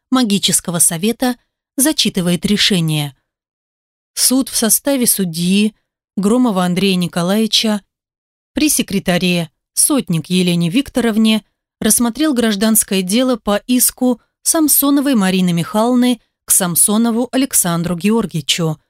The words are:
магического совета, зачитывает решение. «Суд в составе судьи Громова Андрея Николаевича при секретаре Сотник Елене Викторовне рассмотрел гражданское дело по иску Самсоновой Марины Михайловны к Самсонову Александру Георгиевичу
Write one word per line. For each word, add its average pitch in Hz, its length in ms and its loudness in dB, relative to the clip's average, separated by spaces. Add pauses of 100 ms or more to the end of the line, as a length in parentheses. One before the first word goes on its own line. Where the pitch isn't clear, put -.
(100)
магического 196 680 0
совета, 226 560 -2 (400)
зачитывает 196 680 0
решение. 160 720 0 (1000)
«Суд 254 340 0
в - 80 -8
составе 240 500 0
судьи 190 680 0 (420)
Громова 208 480 2
Андрея 185 320 0
Николаевича 202 840 0 (720)
при 294 160 0
секретаре 180 840 -2 (240)
Сотник 180 520 -2
Елене 175 420 0
Викторовне 220 760 0 (360)
рассмотрел 240 540 0
гражданское 220 680 0
дело 240 340 0
по 208 200 -2
иску 247 640 0 (220)
Самсоновой 285 720 2
Марины 185 380 2
Михайловны 240 680 0 (240)
к - 60 -4
Самсонову 220 800 0
Александру 175 680 -2
Георгиевичу 170 920 -2